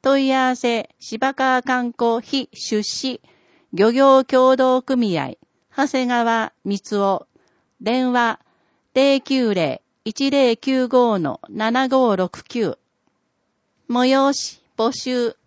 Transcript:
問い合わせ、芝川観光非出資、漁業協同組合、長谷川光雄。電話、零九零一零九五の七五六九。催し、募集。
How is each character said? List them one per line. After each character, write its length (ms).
問 260
い 60
合 60
わ 60
せ、 340
芝 340
川 300
観 280
光 280
非 340
出 300
資、 380
漁 180
業 320
協 320
同 260
組 380
合、 160
長 120
谷 200
川 460
光 180
雄。 360
電 320
話、 260
零 260
九 340
零 280
一 240
零 260
九 320
五 320
の 300
七 400
五 260
六 300
九。 320
催 440
し、 280
募 140
集。 440